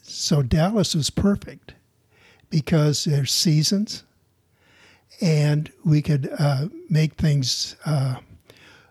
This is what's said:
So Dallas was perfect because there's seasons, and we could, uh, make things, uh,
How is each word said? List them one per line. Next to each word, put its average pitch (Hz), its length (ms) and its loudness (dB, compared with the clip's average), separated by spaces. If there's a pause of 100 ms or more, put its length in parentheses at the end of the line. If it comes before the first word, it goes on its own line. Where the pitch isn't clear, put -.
So - 380 -2
Dallas 175 520 2
was 147 160 -2
perfect - 640 -2 (760)
because 151 560 0
there's 143 260 0
seasons, 190 720 0 (1160)
and 151 500 2 (140)
we 151 160 4
could, 143 360 -2
uh, 143 300 0 (220)
make 156 240 2
things, 143 720 -2
uh, 135 300 -2 (760)